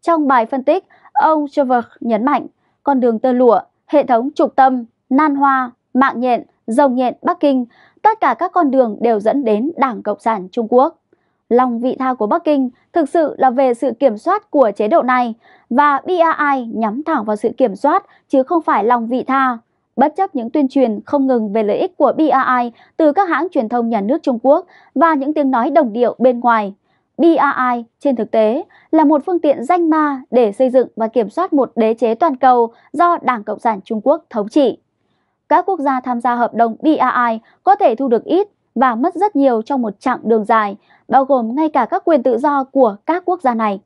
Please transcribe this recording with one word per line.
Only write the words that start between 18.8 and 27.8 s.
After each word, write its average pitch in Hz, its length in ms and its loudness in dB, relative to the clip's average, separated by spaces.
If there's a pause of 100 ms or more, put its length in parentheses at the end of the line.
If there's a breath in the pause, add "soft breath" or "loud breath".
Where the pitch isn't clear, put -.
lòng 233 240 0
vị 247 160 -4
tha. 262 340 -2 (380)
Bất 294 200 0
chấp 381 200 -4
những 226 140 -6
tuyên 294 180 0
truyền 233 380 0
không 277 220 0
ngừng 220 260 -2
về 220 100 0
lợi 208 140 0
ích 370 200 -4
của 254 200 2
B - 20 -8
R 269 420 0
I 240 100 -6 (260 soft breath)
từ 311 140 4
các 359 180 -2
hãng 311 220 -2
truyền 226 180 -4
thông 240 200 -2
nhà 226 120 -2
nước 233 220 -2
Trung 254 200 -2
Quốc 302 220 2 (300 soft breath)
và 320 180 2
những 277 200 -2
tiếng 285 180 0
nói 240 180 0
đồng 277 240 0
điệu 226 240 -2
bên 240 220 2
ngoài, 220 340 0 (440)
B - 40 -2
R 269 540 2
I 240 80 -8 (160)